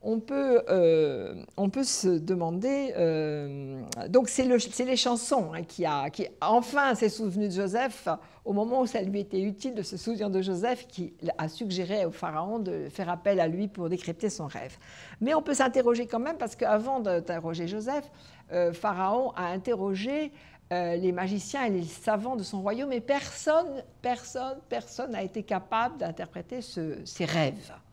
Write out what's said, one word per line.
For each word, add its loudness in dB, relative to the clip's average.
On 0
peut, 4
euh, 6
on 2
peut 0
se 2
demander, 0
euh, 0
donc 6
c'est 0
le, 6
c'est -4
les 2
chansons, 0
hein, -6
qui -4
a, 0
qui, -6
enfin, 4
s'est 2
souvenu 0
de -2
Joseph -2
au -6
moment 2
où 4
ça -2
lui -2
était -2
utile -2
de -4
se -8
souvenir -2
de 2
Joseph, -2
qui -8
a 0
suggéré -2
au 0
pharaon -4
de -2
faire -6
appel 2
à 4
lui 0
pour -4
décrypter -2
son -6
rêve. -10
Mais 2
on 4
peut -2
s'interroger 4
quand -2
même, -2
parce -6
qu'avant 2
d'interroger -2
Joseph, -4
euh, 2
Pharaon 0
a -2
interrogé, -2
euh, 0
les 2
magiciens -2
et 2
les 2
savants -2
de -4
son -6
royaume, -2
et 0
personne, 0
personne, -4
personne -6
n'a -4
été -6
capable 0
d'interpréter -8
ce, -6
ses -6
rêves. 0